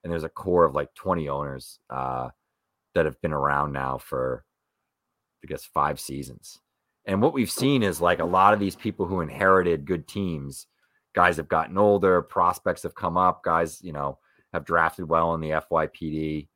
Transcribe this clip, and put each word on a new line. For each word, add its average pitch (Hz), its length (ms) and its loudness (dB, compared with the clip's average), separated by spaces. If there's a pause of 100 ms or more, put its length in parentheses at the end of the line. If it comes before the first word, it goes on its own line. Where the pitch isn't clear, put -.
and 85 80 -8
there's 82 140 -4
a 80 60 -8
core 90 340 4
of, 69 100 2
like, 73 200 -4
twenty 85 340 -2
owners, 69 500 -8 (120)
uh, 64 400 -6 (640)
that 85 100 4
have 76 160 -4
been 80 120 -4
around 71 400 0
now 65 260 -4
for, 64 460 -6 (1000)
I - 20 -20
guess, 71 180 -10
five 73 360 -2
seasons. 67 580 -12 (460)
And 98 180 0
what 139 120 4
we've 120 160 0
seen 131 320 2
is, 92 180 0
like, 87 200 2
a 82 40 0
lot 92 300 6
of 104 60 0
these 98 160 -2
people 101 300 -4
who 90 140 -2
inherited 87 640 2
good 82 240 -4
teams, 78 580 -6 (460)
guys 87 260 4
have 78 100 -8
gotten 87 300 -2
older, 95 440 4
prospects 90 600 0
have 82 120 -8
come 87 220 -4
up, 92 260 2
guys, 82 400 -2
you 85 100 -12
know, 71 260 -6 (340)
have 82 120 -6
drafted 82 440 0
well 82 260 2
in 82 60 -4
the 78 120 -4
F 78 180 -2
Y 80 180 0
P 80 220 -10
D. 78 460 -6